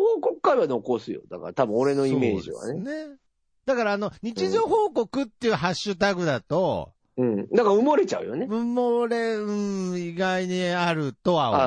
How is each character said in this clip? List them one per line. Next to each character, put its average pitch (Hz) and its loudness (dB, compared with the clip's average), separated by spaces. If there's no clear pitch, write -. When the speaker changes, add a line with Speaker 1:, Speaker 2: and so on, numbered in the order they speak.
Speaker 1:
報 330 -2
告 - -4
会 277 2
は 175 2
残 123 0
す 107 -8
よ。 73 -10
だ 87 -10
か 85 -12
ら 90 -10
多 135 2
分 107 0
俺 139 4
の 139 2
イ 131 2
メ 123 2
ー 95 -4
ジ - -12
は - -10
ね。 123 -4
Speaker 2:
そ 170 -6
う 190 -6
で 277 -8
す 311 -8
ね。 277 -20
だ 262 0
か 233 0
ら 202 0
あ 202 0
の、 208 -4
日 226 -2
常 453 2
報 415 2
告 240 -2
っ 254 -6
て 240 -6
い 226 4
う 214 4
ハ 160 0
ッ 180 -2
シ 202 -4
ュ - -10
タ 196 2
グ 175 -2
だ 135 0
と、 143 -2
Speaker 1:
う 127 2
ん。 113 2
う 101 0
ん。 - -10
だ 233 4
か 208 2
ら 202 6
埋 226 4
も 294 4
れ 214 4
ち - -4
ゃ 87 -2
う - -6
よ 104 -6
ね。 226 -4
Speaker 2:
埋 226 -2
も 240 0
れ、 226 -2
う 202 -4
ん、 180 -4
意 170 -8
外 185 -2
に 180 -2
あ 175 0
る 151 -2
と 180 0
は 139 2
思 143 4
い - 4